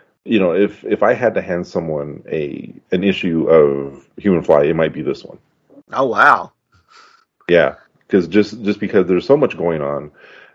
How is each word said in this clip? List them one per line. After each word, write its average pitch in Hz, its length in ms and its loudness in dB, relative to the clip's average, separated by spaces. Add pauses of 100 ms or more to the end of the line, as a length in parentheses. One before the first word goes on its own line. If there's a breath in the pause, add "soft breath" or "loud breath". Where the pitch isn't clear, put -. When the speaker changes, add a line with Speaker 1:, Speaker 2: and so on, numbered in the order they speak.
(240 soft breath)
Speaker 1:
You 110 140 2
know, 90 140 2
if, 101 320 0
if - 180 -2
I 104 120 4
had 110 200 -2
to 92 80 -2
hand 87 240 -4
someone 76 640 -6
a, 78 440 -8 (180)
an 92 100 0
issue 87 460 -2
of 69 580 2 (120)
Human 92 240 0
Fly, 76 220 4
it 82 120 0
might 80 160 0
be 78 100 -10
this - 220 -6
one. - 140 -20 (540)
Speaker 2:
Oh, 135 140 -2
wow. 113 460 2 (960 soft breath)
Speaker 1:
Yeah, 80 280 2 (320)
'cause 92 200 0
just, 107 340 0
just 104 160 -4
because 95 280 0
there's 87 200 -2
so 143 120 4
much 123 180 -2
going 82 240 -4
on, 71 300 -6 (440 soft breath)